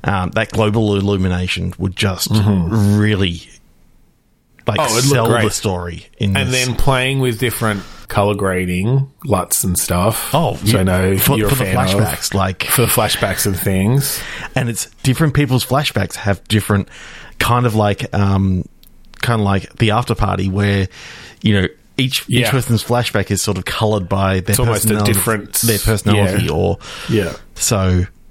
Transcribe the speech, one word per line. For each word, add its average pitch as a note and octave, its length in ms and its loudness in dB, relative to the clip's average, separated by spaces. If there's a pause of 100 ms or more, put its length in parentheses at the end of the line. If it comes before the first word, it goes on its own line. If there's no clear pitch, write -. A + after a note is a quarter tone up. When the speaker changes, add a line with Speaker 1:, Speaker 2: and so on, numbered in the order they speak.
Speaker 1:
um, F#2 260 0
that A2 220 -2
global G#2+ 440 2
illumination F#2 800 -2
would F#2+ 180 -4
just F#2+ 340 -4
Speaker 2:
Mm-hmm. G2+ 680 2
Speaker 1:
really, G2 440 0 (1200)
like, G#2 140 -2
Speaker 2:
Oh, D3+ 40 2
it'd A#2+ 220 0
look C#3+ 80 4
Speaker 1:
sell A2+ 120 2
Speaker 2:
great. A2 180 4
Speaker 1:
the G#2 60 2
story F2 560 -6 (120)
in G2+ 180 0
Speaker 2:
And C3 160 0
Speaker 1:
this. B2+ 140 0
Speaker 2:
then A#2+ 100 -2
playing C3 440 2
with B2 180 0
different A2 440 -2 (260)
color G2+ 260 2
grading, F#2+ 760 0 (140)
luts - 400 -2
and F2+ 140 0
stuff. F#2 560 0
Speaker 1:
Oh, C#3+ 200 2
Speaker 2:
which A2 200 -2
Speaker 1:
yeah. G2 60 2
Speaker 2:
I - 40 2
know F#2+ 340 2
Speaker 1:
For, C3+ 200 2
Speaker 2:
you're G#2 100 2
Speaker 1:
for C3+ 80 2
Speaker 2:
a - 20 -4
Speaker 1:
the B2+ 60 0
Speaker 2:
fan F#2+ 120 0
of. F#2+ 140 2 (120)
Speaker 1:
flashbacks, - 320 -4
like F#2+ 300 -2
Speaker 2:
For - 180 0
the A2+ 40 4
flashbacks - 600 0
and F#2+ 120 0
things. G#2 640 0 (320)
Speaker 1:
And A#2+ 140 0
it's - 180 -6 (160)
different C#3 320 2
people's C3 300 2
flashbacks - 520 -2
have - 320 -2
different G#2 400 0 (500)
kind B2 280 2
of, G#2+ 80 2
like, G#2 400 0
um, G2 500 2 (560)
kind A2+ 200 0
of G#2 60 2
like G2 300 0
the A2 160 2
after A#2 220 0
party F#2+ 340 0
where, G2 400 0 (540)
you G2+ 180 4
know, F#2 80 0 (280)
each, C3 320 -2
each A#2 120 2
Speaker 2:
Yeah. A2+ 100 0
Speaker 1:
person's A#2+ 340 0
flashback A#2 460 -2
is G2 120 0
sort F#2+ 160 -2
of F2+ 60 -8
colored G#2 440 -2
by F#2+ 320 0
their G2 120 -6
Speaker 2:
It's G2 80 2
almost A2+ 240 0
a A2 40 2
Speaker 1:
personality, G#2+ 240 2
Speaker 2:
different G#2 400 -2 (100)
Speaker 1:
their A2 160 2
personality G2+ 680 2
Speaker 2:
Yeah. - 60 -2
Speaker 1:
or F#2 260 0 (300)
Speaker 2:
Yeah. F#2+ 240 0 (220)
Speaker 1:
so, F#2 500 2 (260)